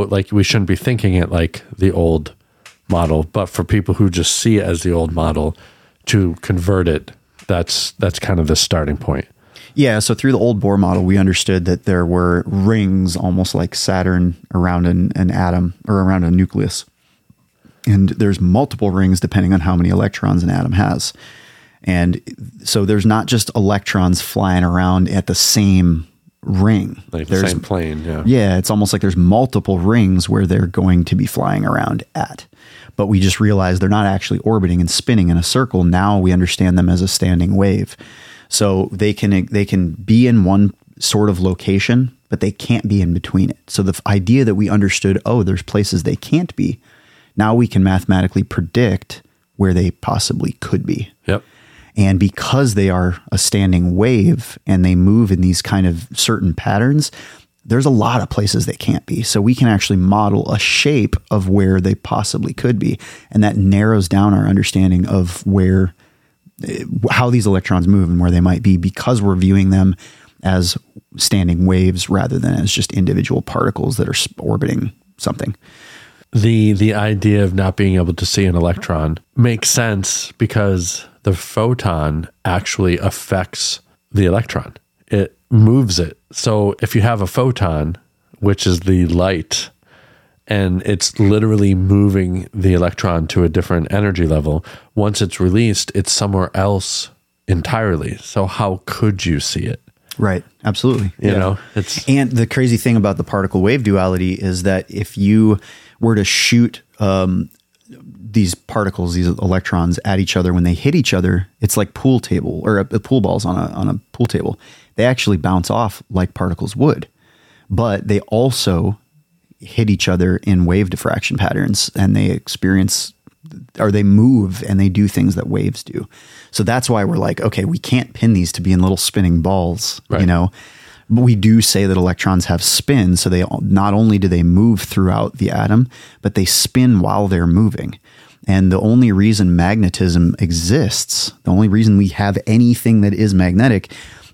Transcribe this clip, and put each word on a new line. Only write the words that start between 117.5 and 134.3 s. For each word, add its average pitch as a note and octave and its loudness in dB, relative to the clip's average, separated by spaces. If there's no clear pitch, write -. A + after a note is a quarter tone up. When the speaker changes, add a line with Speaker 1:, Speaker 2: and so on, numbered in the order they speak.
Speaker 2:
but G2+ -2
they G2+ 0
also G#2 -2
hit G#2+ -2
each F#2+ 0
other F2+ 2
in F2+ 2
wave F#2+ 2
diffraction - -4
patterns, - -2
and G2 2
they G2 0
experience, - -2
or G#2 0
they G#2 2
move G#2 4
and G2 0
they G2 4
do G2 2
things G2 0
that - -4
waves G2+ -4
do. - -10
So - -4
that's A#2+ -2
why G#2+ 0
we're E2+ -2
like, G2+ -4
"Okay, - -2
we F2 -4
can't - -2
pin A#2 2
these F2+ 0
to - -8
be F#2 0
in F2+ 4
little F#2 2
spinning F2 0
balls," F2 -2
you - -2
Speaker 1:
Right. F#2+ 2
Speaker 2:
know? F2 2
But A#2 2
we A#2+ 4
do A2 4
say G2 0
that F#2 2
electrons F2+ 0
have E2+ -2
spin. F#2+ 0
So - -2
they, F2+ 0
not G2 0
only G#2+ 4
do F#2+ 0
they F2 2